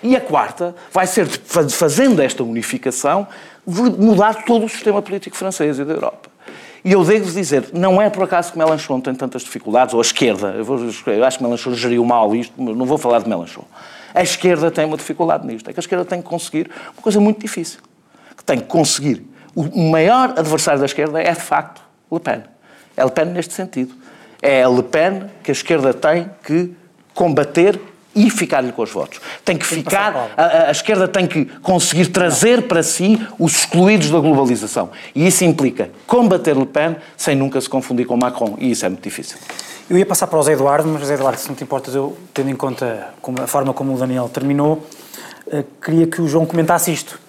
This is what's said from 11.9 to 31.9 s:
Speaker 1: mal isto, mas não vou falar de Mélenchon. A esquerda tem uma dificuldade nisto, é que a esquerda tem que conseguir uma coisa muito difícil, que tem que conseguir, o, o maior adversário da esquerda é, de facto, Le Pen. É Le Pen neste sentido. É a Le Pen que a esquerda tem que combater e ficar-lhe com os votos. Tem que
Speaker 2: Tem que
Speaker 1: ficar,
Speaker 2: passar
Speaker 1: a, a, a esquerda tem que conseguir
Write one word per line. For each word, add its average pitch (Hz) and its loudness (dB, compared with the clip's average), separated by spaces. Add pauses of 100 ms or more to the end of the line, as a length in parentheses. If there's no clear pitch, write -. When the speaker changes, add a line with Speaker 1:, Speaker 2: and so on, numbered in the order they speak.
Speaker 1:
mal 117 2
isto, 117 -4
mas 117 -6
não 127 -2
vou 143 0
falar 117 2
de 101 -6
Mélenchon. 87 -6 (500)
A 180 2
esquerda 170 2
tem 160 -2
uma 156 -4
dificuldade 156 -2
nisto, 110 -12
é - -14
que - -10
a - -6
esquerda 180 -2
tem 175 -6
que - -16
conseguir 165 -6 (260)
uma - -20
coisa 208 2
muito 214 4
difícil, - -10 (580)
que - -20
tem 135 0
que - -12
conseguir, 143 0 (300)
o, 165 -2
o 160 0
maior 233 4
adversário 151 0
da 139 2
esquerda 151 -2
é, 170 0
de 165 -4
facto, - -4 (300)
Le 165 -4
Pen. 110 -6 (520)
É - 2
Le 131 2
Pen 156 0
neste 175 -8
sentido. 131 -8 (440)
É 139 4
a 127 6
Le 123 4
Pen 180 0 (200)
que - -10
a 143 0
esquerda 135 0
tem 165 0 (140)
que 175 -2 (440)
combater 170 2 (340)
e 220 6
ficar-lhe 139 -2
com 120 -6
os 107 -6
votos. - -8 (240)
Tem 180 0
que 143 -6
Speaker 2:
Tem 160 -4
que - -6
Speaker 1:
ficar, 196 0
Speaker 2:
passar 123 -6
Speaker 1:
a, 156 4
a, 165 4
a 147 2
esquerda 190 0
tem 180 0
que 147 0 (160)
conseguir 175 2